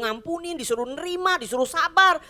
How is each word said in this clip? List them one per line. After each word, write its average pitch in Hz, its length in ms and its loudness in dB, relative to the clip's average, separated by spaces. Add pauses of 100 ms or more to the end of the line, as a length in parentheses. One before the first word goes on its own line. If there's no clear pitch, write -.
ngampunin, 330 480 -4
disuruh 240 320 -2
nerima, 359 480 0
disuruh 254 320 0
sabar. 330 640 2